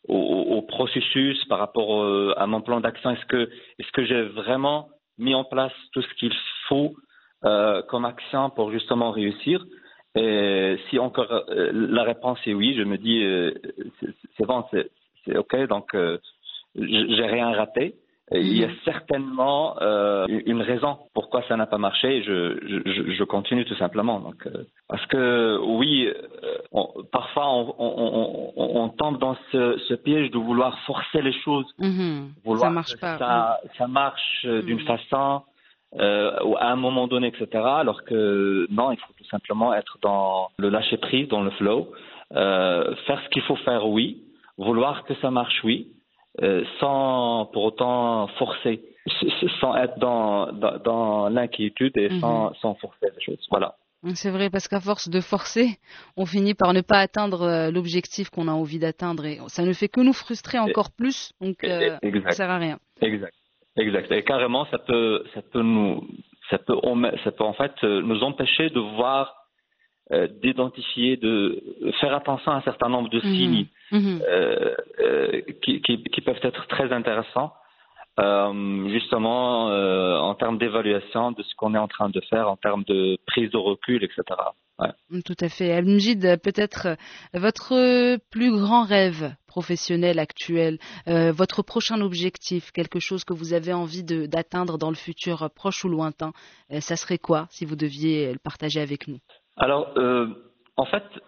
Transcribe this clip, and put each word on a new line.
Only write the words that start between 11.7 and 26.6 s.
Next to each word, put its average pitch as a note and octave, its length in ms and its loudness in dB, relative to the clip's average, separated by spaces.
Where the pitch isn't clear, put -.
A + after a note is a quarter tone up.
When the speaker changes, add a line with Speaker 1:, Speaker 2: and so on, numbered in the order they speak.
Speaker 1:
la A2+ 300 2
réponse A#2+ 420 -2
est G#2+ 80 0
oui, A#2 240 2
je G#2+ 60 0
me G2 140 0
dis, A2+ 260 0
euh, F#2 300 2
c'est, - 140 -8
c'est A2 80 0
bon, A#2+ 260 -2
c'est, - 180 0
c'est - 140 -2
ok, B2+ 300 0
donc, G2+ 280 -2
euh, F2 220 2
j-, A2 400 0
j'ai A2+ 100 2
rien A#2 280 0
raté. A#2 420 -2
Et F2+ 60 4
il F#2+ 180 2
y A2+ 60 4
a A2+ 40 2
Speaker 2:
Mhm. - 80 -8
Speaker 1:
certainement, C#3 960 0
euh, G2+ 480 2
u-, A2 160 0
une A#2 160 0
raison B2 360 0
pourquoi A#2+ 360 -2
ça A2+ 80 2
n'a A2 80 2
pas G#2 120 0
marché A2+ 400 2
et G#2 60 -2
je, F2+ 420 0
je, G2 260 -4
je, F#2 200 -2
je G2+ 140 -2
continue A#2 400 0
tout G#2+ 100 -6
simplement. G#2 460 0
Donc, - 260 -14
euh, - 160 -10
parce - 200 -6
que A#2+ 540 2
oui, B2 460 2
euh, - 500 -6